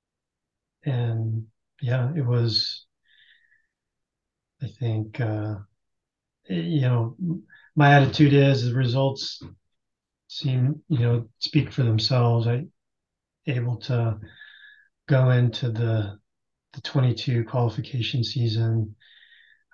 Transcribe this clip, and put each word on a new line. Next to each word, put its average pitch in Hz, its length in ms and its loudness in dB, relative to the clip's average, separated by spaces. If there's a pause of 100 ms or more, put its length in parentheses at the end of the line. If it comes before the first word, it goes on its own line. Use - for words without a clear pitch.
(840)
and 113 640 -2 (340)
yeah, 127 360 -2
it 143 80 -2
was, 117 600 -2 (1800)
I 117 60 -6
think, 110 520 -4
uh, 107 360 -4 (920)
you 170 340 -2
know, 120 340 0 (580)
my 143 200 6
attitude 139 380 6
is 139 320 4
the 120 100 0
results 135 680 -2 (840)
seem, 131 600 -2
you 135 120 0
know, 120 280 0 (100)
speak - 340 -2
for 135 100 0
themselves. 117 640 2
I 123 200 -2 (800)
able 123 360 -2
to 117 360 -2 (920)
go 131 220 4
into 123 400 2
the, 110 480 -2 (540)
the - 100 -18
twenty-two 123 640 0
qualification 120 800 -2
season. 113 720 -2 (760)